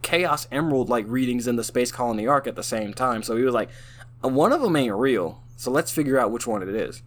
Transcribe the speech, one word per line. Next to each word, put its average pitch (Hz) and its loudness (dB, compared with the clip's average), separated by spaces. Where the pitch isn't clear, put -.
Chaos 165 0
Emerald-like 127 0
readings 123 0
in 120 2
the 113 -2
Space 123 0
Colony 113 -2
Arc 139 2
at 117 -6
the 98 -8
same 107 -4
time. 120 0
So 113 -2
he 120 2
was 127 4
like, 107 0
"One 139 4
of 311 2
'em 180 2
ain't 123 2
real, 107 0
so - -6
let's 127 0
figure 135 2
out 113 4
which 113 -4
one 107 -2
it 92 -6
is." 98 -4